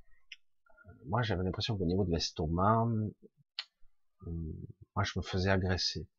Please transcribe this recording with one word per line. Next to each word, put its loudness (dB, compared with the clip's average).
moi, 0
j'avais 0
l'impression -2
qu'au 0
niveau 2
de 0
l'estomac, 2
euh, -6
moi, 2
je -2
me -2
faisais 2
agresser. 2